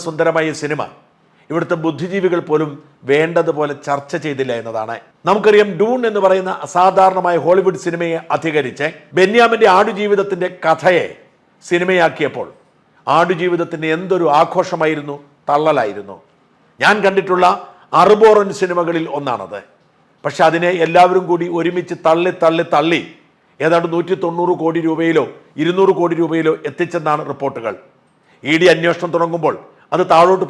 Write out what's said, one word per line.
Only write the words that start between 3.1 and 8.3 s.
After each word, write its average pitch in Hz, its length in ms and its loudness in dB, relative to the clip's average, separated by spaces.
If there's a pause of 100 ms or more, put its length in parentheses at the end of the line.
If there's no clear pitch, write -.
വേണ്ടതുപോലെ 156 640 0 (120)
ചർച്ച 143 260 -6 (100)
ചെയ്തില്ല 135 380 -6
എന്നതാണ്. 113 340 -8 (340)
നമുക്കറിയാം, 208 400 4 (120)
ഡൂൺ 240 280 0
എന്ന് 208 160 -2
പറയുന്ന 190 280 2 (140)
അസാധാരണമായ 185 800 2
ഹോളിവുഡ് 180 400 2
സിനിമയെ 170 340 -4 (180)